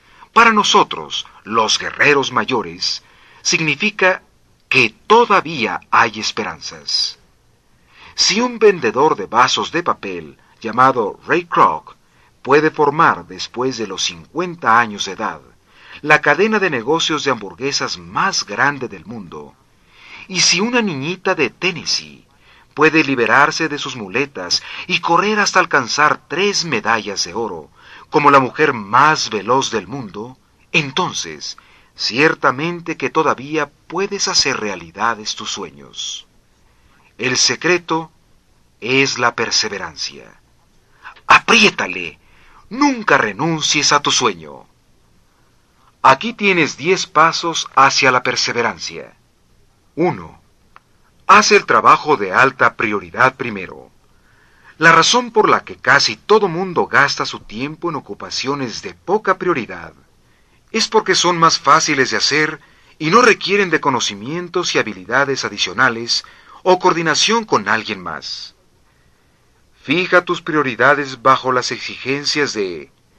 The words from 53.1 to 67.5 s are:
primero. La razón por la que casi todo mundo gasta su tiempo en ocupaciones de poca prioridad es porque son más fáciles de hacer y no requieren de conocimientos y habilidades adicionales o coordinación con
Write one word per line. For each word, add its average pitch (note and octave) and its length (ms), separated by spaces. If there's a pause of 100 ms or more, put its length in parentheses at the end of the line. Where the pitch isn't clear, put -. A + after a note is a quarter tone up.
primero. F#2 560 (880)
La D#3+ 140
razón A3+ 400
por G3+ 160
la A2 160
que F#2 120
casi B2+ 400
todo G#3 300
mundo E3 400
gasta C#3 380
su A2+ 160
tiempo D3+ 480
en D#3+ 80
ocupaciones A#2+ 840
de F#2 120
poca G3 440
prioridad F#2 560 (760)
es A3 160
porque G#3+ 280
son F3 240
más E3 200
fáciles C#3+ 520
de A2 80
hacer D3+ 420 (380)
y D3+ 120
no A#3 120
requieren G3+ 480
de D#3 100
conocimientos C#3+ 920
y D3+ 40
habilidades A#2 640
adicionales A2+ 800 (380)
o F3+ 160
coordinación F3+ 640
con A#2 240